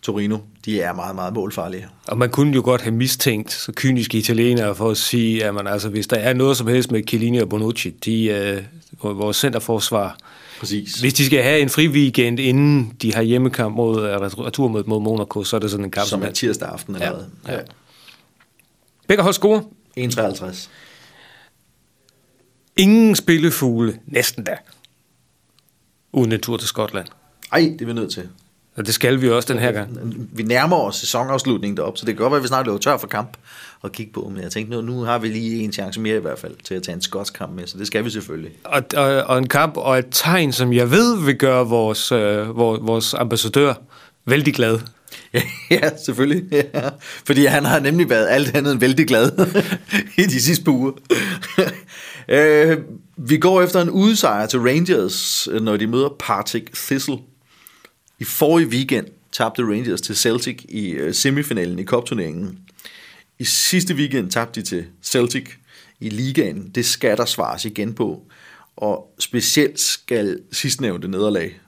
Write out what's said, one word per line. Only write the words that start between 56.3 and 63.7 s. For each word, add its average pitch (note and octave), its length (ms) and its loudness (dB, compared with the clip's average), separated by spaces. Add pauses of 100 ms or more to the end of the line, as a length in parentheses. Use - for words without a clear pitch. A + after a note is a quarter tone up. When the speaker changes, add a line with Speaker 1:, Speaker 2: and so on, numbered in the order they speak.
Speaker 1:
Thistle. C3+ 420 -4 (1040)
I B2 60 -10
forrige D#3+ 440 2
weekend C3+ 380 -2 (260)
tabte - 300 -2
Rangers G#2+ 380 -2
til G#2 160 -6
Celtic A#2+ 520 -2
i, G#2 200 -6
øh, D2+ 260 -4
semifinalen C3 640 -2
i F#2+ 60 -6
cupturneringen. F#2 760 -4 (800)
I B2+ 60 -8
sidste F3+ 500 2